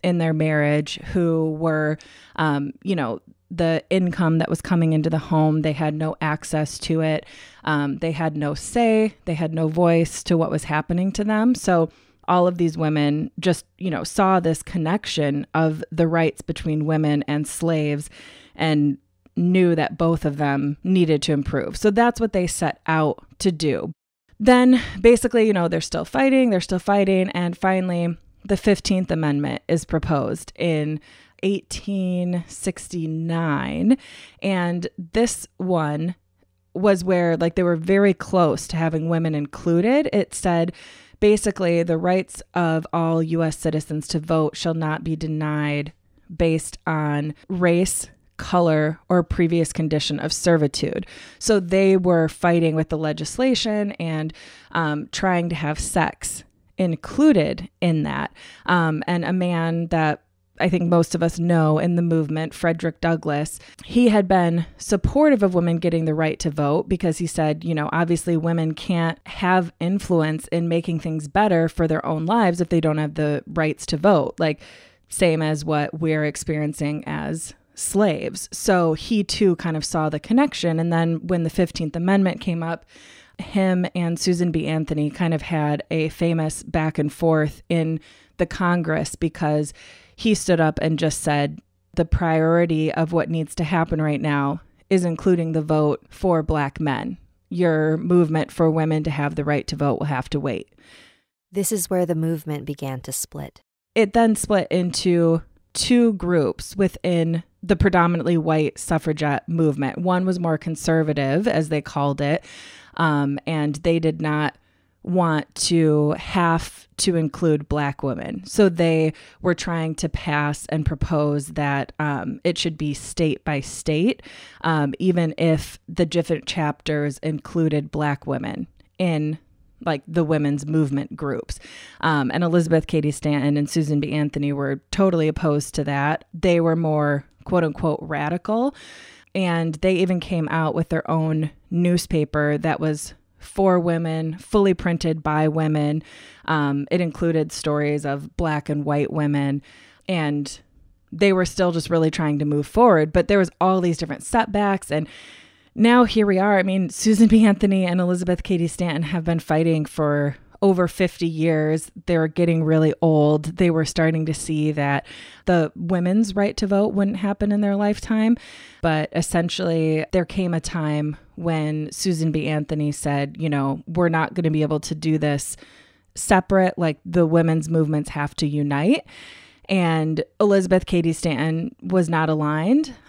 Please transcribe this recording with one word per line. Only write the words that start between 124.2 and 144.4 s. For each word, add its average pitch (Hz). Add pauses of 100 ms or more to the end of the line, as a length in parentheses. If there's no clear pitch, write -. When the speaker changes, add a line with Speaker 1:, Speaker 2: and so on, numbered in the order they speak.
Speaker 1:
um, 151
even 175
if 160
the 170
different 165
chapters 147
included 151
Black 147
women - (300)
in, 156 (480)
like, 151
the 165
women's 147
movement 147
groups. - (420)
Um, 147
and 170
Elizabeth 165
Cady 151
Stanton 143
and 147
Susan 151
B. 147
Anthony 147
were 139 (100)
totally 170
opposed 147
to 147
that. 143
They 175
were 165
more, 151 (220)
quote 175
unquote, 156
radical. 165 (580)
And 170
they 185
even 180
came 165
out 160
with 165
their -
own 160 (180)
newspaper 160
that 156
was 151 (240)
for 190
women, 165
fully 196